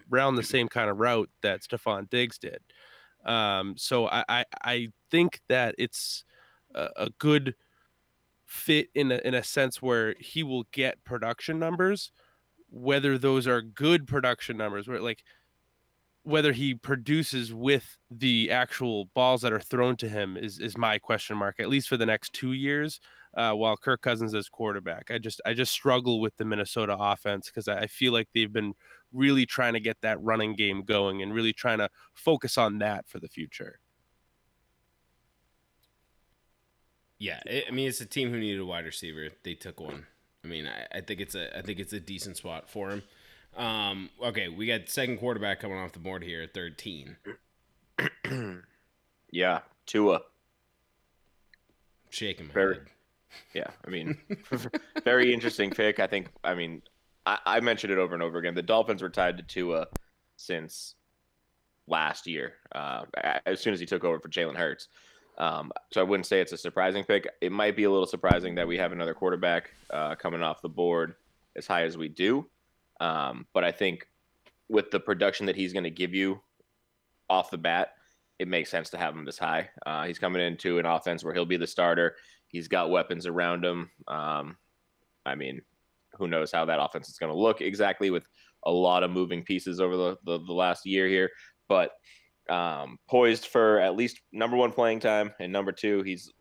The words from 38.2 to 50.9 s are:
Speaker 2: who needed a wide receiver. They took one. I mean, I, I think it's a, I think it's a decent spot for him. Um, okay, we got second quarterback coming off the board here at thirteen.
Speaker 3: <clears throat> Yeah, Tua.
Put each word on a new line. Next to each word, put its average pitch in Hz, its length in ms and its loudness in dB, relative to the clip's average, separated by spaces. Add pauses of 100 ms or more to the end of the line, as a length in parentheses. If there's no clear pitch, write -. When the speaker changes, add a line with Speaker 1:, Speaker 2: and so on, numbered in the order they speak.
Speaker 2:
who 120 100 -4
needed 104 200 -2
a 95 60 -6
wide 85 200 -6
receiver. 78 440 -10 (140)
They 85 120 -10
took 90 240 -18
one. 73 260 -12 (380)
I - 40 -16
mean, 80 200 -10
I, 60 320 -12
I - 20 -10
think 90 180 -10
it's 98 140 -10
a, 87 240 -10
I 90 60 -12
think 92 160 -8
it's 98 140 -10
a 104 60 -8
decent 92 380 -12
spot 82 320 -12
for 98 220 -8
him. 101 100 -8 (540)
Um, 101 540 -4 (140)
okay, 107 240 -4
we 87 180 -8
got 113 240 -2
second 127 280 -2
quarterback 104 420 -2
coming 98 180 -8
off 92 140 -10
the - 80 -18
board 90 240 -10
here 85 180 -8
at 80 120 -12
thirteen. 82 640 -12 (1080)
Speaker 3:
<clears throat> 104 400 -8 (720)
Yeah, 87 260 2 (260)
Tua. 104 360 4 (1900)